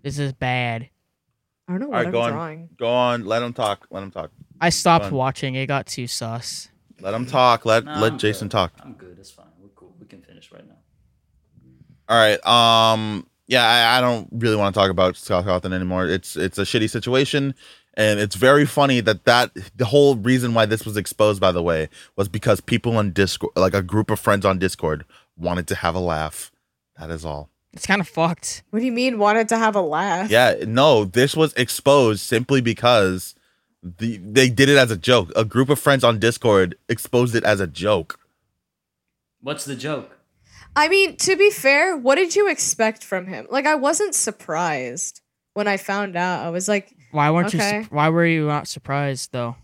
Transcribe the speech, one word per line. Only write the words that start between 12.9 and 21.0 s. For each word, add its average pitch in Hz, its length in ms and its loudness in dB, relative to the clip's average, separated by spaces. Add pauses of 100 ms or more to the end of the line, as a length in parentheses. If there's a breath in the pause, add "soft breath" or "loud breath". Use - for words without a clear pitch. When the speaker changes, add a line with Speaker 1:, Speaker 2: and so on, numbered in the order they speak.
Speaker 3:
Yeah, 123 180 2
I, 117 320 4
I 127 40 2
don't 120 320 -2
really 113 240 0
wanna 98 160 0
talk 98 180 4
about 92 240 0
Scott 92 300 -2
Cawthon 92 280 -2
anymore. 92 340 -4
It's, 90 280 -4
it's 87 220 -4
a 101 60 -2
shitty 110 260 -2
situation. 135 640 -2 (420 soft breath)
And 107 240 2
it's 104 160 -4
very 135 300 4
funny 135 360 0
that, 101 240 0
that 120 260 4 (240)
the 127 100 -2
whole 139 300 4
reason 120 380 0
why 113 120 4
this 107 200 -2
was 104 120 -6
exposed, 104 420 0